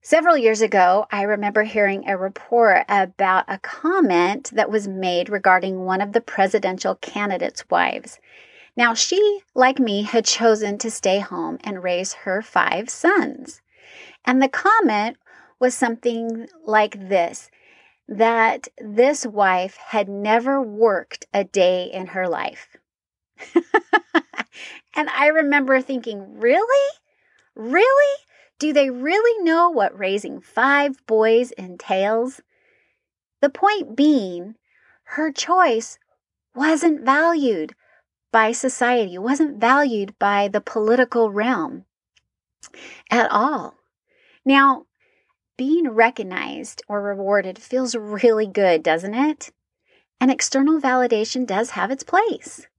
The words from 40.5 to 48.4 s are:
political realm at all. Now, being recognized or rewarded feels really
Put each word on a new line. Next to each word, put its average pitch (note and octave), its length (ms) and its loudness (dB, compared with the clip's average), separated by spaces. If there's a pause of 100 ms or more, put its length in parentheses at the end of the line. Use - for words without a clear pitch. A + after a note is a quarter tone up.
political A3+ 720 0
realm G3+ 540 -4 (1200)
at A#3+ 220 2
all. A#3 440 -2 (680)
Now, C#4 420 4 (720)
being D4 360 0
recognized G#3+ 960 -2
or G#3 120 -4
rewarded G3 560 -2
feels B3+ 380 -4
really G#3+ 520 2